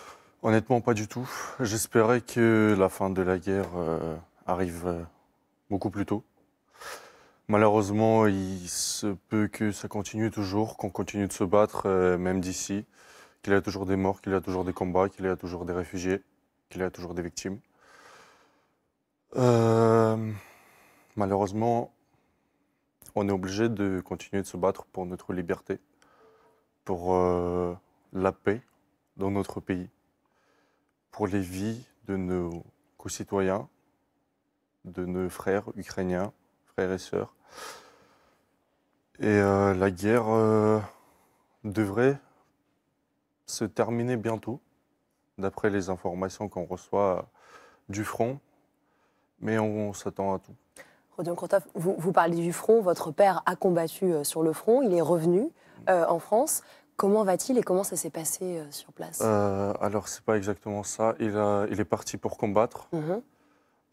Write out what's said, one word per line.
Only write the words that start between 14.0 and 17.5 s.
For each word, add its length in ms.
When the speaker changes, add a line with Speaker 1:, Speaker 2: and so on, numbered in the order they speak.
Speaker 1:
qu'il 120
y 40
a 40
toujours 240
des 80
combats, 360
qu'il 160
y 40
a 80
toujours 280
des 80
réfugiés, 500
qu'il 140
y 20
a 60
toujours 240
des 80
victimes. 360